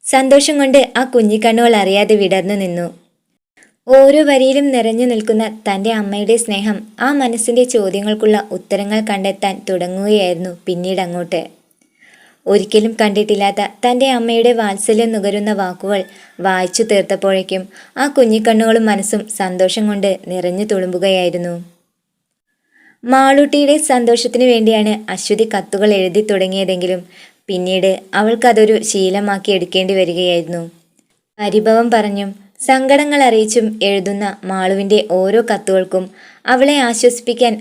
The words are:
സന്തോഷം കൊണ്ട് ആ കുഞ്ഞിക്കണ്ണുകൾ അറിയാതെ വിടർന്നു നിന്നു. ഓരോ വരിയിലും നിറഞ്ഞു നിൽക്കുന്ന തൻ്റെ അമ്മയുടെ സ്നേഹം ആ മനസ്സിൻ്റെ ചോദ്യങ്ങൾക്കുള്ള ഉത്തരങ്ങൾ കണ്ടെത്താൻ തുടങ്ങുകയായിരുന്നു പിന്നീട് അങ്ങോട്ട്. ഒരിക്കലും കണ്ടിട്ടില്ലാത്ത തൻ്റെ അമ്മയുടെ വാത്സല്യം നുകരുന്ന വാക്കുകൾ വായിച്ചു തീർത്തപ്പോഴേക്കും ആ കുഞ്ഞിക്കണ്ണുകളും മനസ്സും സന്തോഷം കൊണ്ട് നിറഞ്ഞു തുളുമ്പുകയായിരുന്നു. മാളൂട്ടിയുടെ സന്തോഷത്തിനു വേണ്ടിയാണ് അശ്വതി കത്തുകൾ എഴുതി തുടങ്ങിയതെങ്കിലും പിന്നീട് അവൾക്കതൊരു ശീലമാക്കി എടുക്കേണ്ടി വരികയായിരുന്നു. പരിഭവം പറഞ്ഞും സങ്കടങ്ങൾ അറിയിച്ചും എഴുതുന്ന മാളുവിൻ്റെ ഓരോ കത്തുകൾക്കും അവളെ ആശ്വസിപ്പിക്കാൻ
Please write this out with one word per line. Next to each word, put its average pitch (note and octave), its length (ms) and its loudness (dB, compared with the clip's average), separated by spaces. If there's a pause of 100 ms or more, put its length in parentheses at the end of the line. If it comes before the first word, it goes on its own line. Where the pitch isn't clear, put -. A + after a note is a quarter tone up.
സന്തോഷം C#4 520 4
കൊണ്ട് C#4 220 4 (180)
ആ A#3+ 60 0
കുഞ്ഞിക്കണ്ണുകൾ A#3 720 2
അറിയാതെ G3+ 400 2
വിടർന്നു F#3+ 400 0
നിന്നു. F3 320 -4 (1000)
ഓരോ C4+ 360 8
വരിയിലും C#4 480 2
നിറഞ്ഞു A#3 340 0
നിൽക്കുന്ന A3 380 0 (200)
തൻ്റെ G3+ 300 -2
അമ്മയുടെ G#3 440 -2
സ്നേഹം G#3 400 -4 (220)
ആ B3 120 0
മനസ്സിൻ്റെ B3 520 0
ചോദ്യങ്ങൾക്കുള്ള G#3+ 720 0 (140)
ഉത്തരങ്ങൾ G3+ 500 -4
കണ്ടെത്താൻ G3 580 -4
തുടങ്ങുകയായിരുന്നു F#3 920 -2 (140)
പിന്നീട് F#3 360 -4
അങ്ങോട്ട്. F3 400 -6 (1040)
ഒരിക്കലും G#3 480 0
കണ്ടിട്ടില്ലാത്ത G#3 680 0 (180)
തൻ്റെ B3 320 0
അമ്മയുടെ A#3 420 2
വാത്സല്യം A3 580 0
നുകരുന്ന G#3 420 -2
വാക്കുകൾ G3 480 -4 (380)
വായിച്ചു F#3 440 -2
തീർത്തപ്പോഴേക്കും F#3+ 800 -2 (360)
ആ C4+ 100 -2
കുഞ്ഞിക്കണ്ണുകളും A3+ 800 2
മനസ്സും G#3 440 -2
സന്തോഷം F#3 580 -2
കൊണ്ട് G3+ 240 -2 (160)
നിറഞ്ഞു F3+ 380 -4
തുളുമ്പുകയായിരുന്നു. F3+ 880 -2 (1500)
മാളൂട്ടിയുടെ C#4 720 4
സന്തോഷത്തിനു A#3+ 680 0
വേണ്ടിയാണ് A3 480 2 (180)
അശ്വതി G#3 360 -2
കത്തുകൾ G#3 460 -2
എഴുതി F#3 280 0
തുടങ്ങിയതെങ്കിലും F#3 800 -2 (460)
പിന്നീട് F#3 420 -2 (240)
അവൾക്കതൊരു A3 680 4
ശീലമാക്കി G3 680 -2
എടുക്കേണ്ടി F#3 420 -2
വരികയായിരുന്നു. F3 680 -2 (800)
പരിഭവം G#3+ 520 0
പറഞ്ഞും G3+ 380 -2 (320)
സങ്കടങ്ങൾ C#4 600 2
അറിയിച്ചും A3+ 440 2 (180)
എഴുതുന്ന G3+ 420 -2 (200)
മാളുവിൻ്റെ F#3+ 540 0 (120)
ഓരോ F#3+ 300 2
കത്തുകൾക്കും F#3+ 640 -2 (420)
അവളെ C4+ 340 2
ആശ്വസിപ്പിക്കാൻ A#3+ 800 0